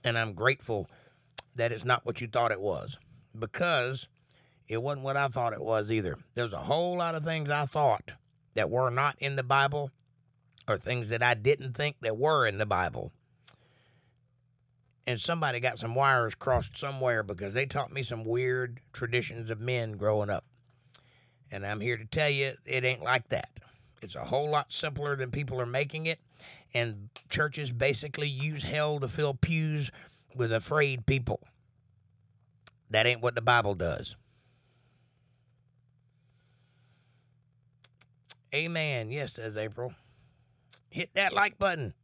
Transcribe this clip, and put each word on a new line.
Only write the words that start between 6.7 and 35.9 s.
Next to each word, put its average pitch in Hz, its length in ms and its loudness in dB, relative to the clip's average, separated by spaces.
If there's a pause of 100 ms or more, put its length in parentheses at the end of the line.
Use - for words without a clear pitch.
lot 170 180 0
of 156 80 -4
things 156 260 -2
I 147 160 0
thought 135 460 2 (420)
that 104 160 0
were 123 220 2
not 135 280 2
in 139 160 -2
the 135 80 -2
Bible, 139 460 2 (760)
or 107 100 2
things 120 320 -4
that 117 140 0
I 123 100 6
didn't 131 400 2
think 147 280 -2
that 110 160 0
were 143 280 4
in 104 140 0
the 107 80 2
Bible. 90 440 0 (2000)
And 120 120 -2
somebody 151 400 0
got 120 180 -2
some 117 160 -4
wires 127 400 4
crossed - 440 0
somewhere, 131 460 0
because 98 300 -6
they 131 120 0
taught 135 260 -4
me 135 120 -4
some 117 200 -6
weird 123 560 0 (140)
traditions 117 560 -2
of 110 100 -4
men 117 340 -2
growing 104 360 2
up. 98 160 -2 (1080)
And 98 140 -6
I'm 104 160 -4
here 117 160 -2
to 110 80 -12
tell 151 240 0
you, 135 240 0 (120)
it 131 180 0
ain't 127 200 0
like 123 260 0
that. - 300 -4 (420)
It's 92 140 -14
a - 100 -6
whole 143 240 0
lot 147 220 0
simpler 147 440 -2
than 131 160 -4
people 131 280 -4
are 123 60 0
making 143 400 -2
it. 165 140 -2 (540)
And 110 360 -2 (200)
churches 147 420 -2
basically 139 560 0
use 143 360 -4
hell 151 360 0
to 135 80 -2
fill 143 280 0
pews 156 560 0 (440)
with 120 160 0
afraid 131 540 2
people. 131 340 2 (1500)
That 107 160 4
ain't 120 160 2
what 120 140 0
the 120 60 0
Bible 113 340 4
does. 85 420 -4 (4000)